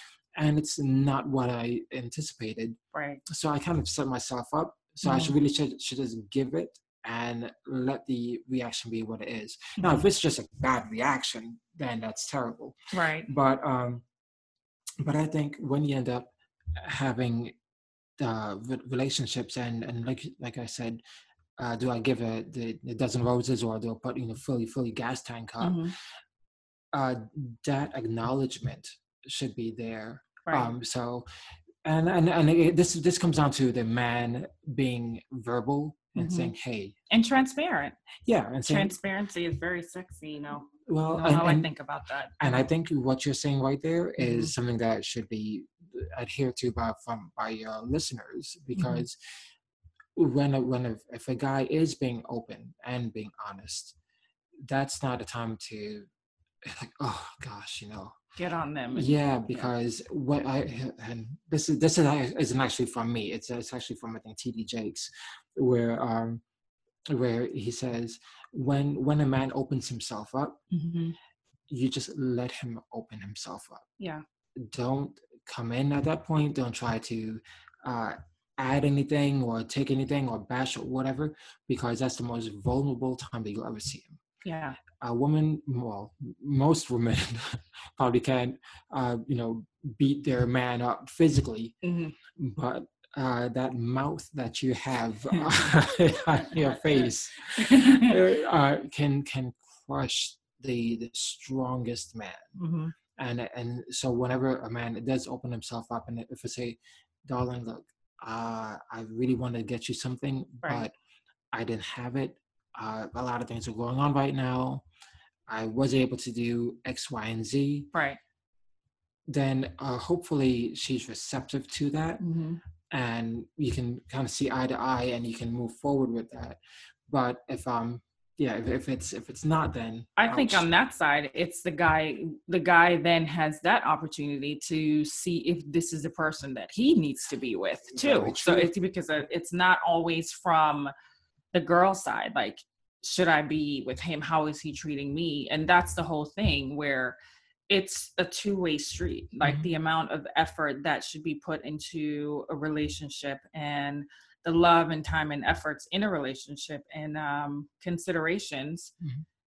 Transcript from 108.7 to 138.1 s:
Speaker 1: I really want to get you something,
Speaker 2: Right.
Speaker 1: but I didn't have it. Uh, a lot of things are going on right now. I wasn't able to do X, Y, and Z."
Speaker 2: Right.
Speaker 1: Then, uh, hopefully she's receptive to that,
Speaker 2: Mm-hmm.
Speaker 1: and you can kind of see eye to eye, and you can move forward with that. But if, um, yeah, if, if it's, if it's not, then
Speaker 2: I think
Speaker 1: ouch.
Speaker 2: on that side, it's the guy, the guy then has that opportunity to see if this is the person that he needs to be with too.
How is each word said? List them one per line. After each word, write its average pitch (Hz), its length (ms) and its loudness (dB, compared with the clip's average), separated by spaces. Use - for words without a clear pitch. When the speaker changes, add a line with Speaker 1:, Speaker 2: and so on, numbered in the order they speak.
Speaker 1:
I 113 180 -10
really 123 260 0
want 120 200 -4
to 113 80 -4
get 113 240 -6
you 123 80 -4
something, 131 500 -4
Speaker 2:
Right. 143 220 -4
Speaker 1:
but - 80 -8
I 113 100 -4
didn't 113 200 -4
have 123 340 -6
it. - 180 -2
Uh, 110 360 -8
a 123 80 -4
lot 120 180 -2
of 110 60 -6
things 117 200 -8
are 113 60 -8
going 120 240 -2
on 143 160 4
right 139 220 2
now. 131 480 -2
I 110 160 -6
wasn't 127 380 2
able 127 140 0
to 123 140 -8
do 117 540 -2
X, 127 260 -8
Y, 110 140 -6
and 113 200 -4
Z." 143 480 0
Speaker 2:
Right. 147 240 -2
Speaker 1:
Then, 135 520 0
uh, 131 180 -2
hopefully 131 800 2
she's - 320 -4
receptive - 640 -6
to 143 200 -2
that, 160 300 -2
Speaker 2:
Mm-hmm. 165 340 -2
Speaker 1:
and 117 540 -2
you 139 140 0
can 123 380 -4
kind 135 160 -2
of - 60 -6
see - 200 -2
eye 131 160 0
to 131 120 -2
eye, 127 340 0
and 120 120 -4
you 113 100 -6
can 117 180 -6
move 120 240 -4
forward 135 340 2
with 117 200 -4
that. 123 260 -12
But 123 260 2
if, 131 200 -6
um, 120 340 -2
yeah, 127 160 2
if, 113 120 -4
if 127 220 -2
it's, - 240 -4
if 113 160 -10
it's - 160 -10
not, 156 280 2
then 117 340 -8
Speaker 2:
I 226 160 6
think 254 200 4
Speaker 1:
ouch. 180 100 8
Speaker 2:
on 165 80 2
that 208 240 6
side, 147 400 2
it's 175 260 -2
the 180 100 -2
guy, 156 520 2
the 175 120 2
guy 175 360 8
then 165 320 4
has 156 340 0
that 208 240 4
opportunity 147 840 -2
to 151 380 2
see 170 340 -2
if 170 220 0
this 170 220 0
is 151 100 -6
the 160 60 -4
person 156 460 -2
that 101 180 -10
he 269 220 6
needs 147 320 2
to 135 100 -4
be 113 180 -2
with 90 260 -2
too. 262 240 4